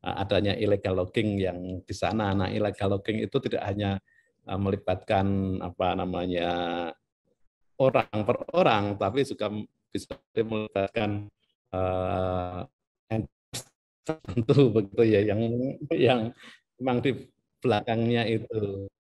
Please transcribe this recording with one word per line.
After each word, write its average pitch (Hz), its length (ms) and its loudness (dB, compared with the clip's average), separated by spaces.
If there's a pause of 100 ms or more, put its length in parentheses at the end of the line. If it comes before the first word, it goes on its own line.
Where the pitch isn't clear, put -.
eh, 92 200 -4
adanya 98 360 2
illegal 101 400 2
logging 101 400 0
yang 90 200 -2 (240)
di - 120 -10
sana. 98 400 0
Nah, 98 160 2
illegal 104 480 0
logging 110 240 -2
itu 110 160 -4
tidak 117 280 -2
hanya, 98 320 -2 (480)
eh, 95 120 -6
melibatkan, 98 1040 0
apa 90 320 -2
namanya, 90 560 -2 (1300)
orang 131 320 2 (160)
per 117 100 2 (220)
orang, 104 400 4
tapi 110 240 0
juga 104 320 -4 (400)
bisa - 240 -8 (160)
melibatkan, 107 960 -2 (400)
eh, 92 920 -2 (460)
entitas - 560 -6 (400)
tertentu 139 720 2
begitu 110 320 2
ya, 104 140 6 (100)
yang, 104 100 0 (540)
yang 123 260 4 (640)
memang 127 220 0
di 139 60 2 (520)
belakangnya 117 640 2
itu. 104 640 -4 (160)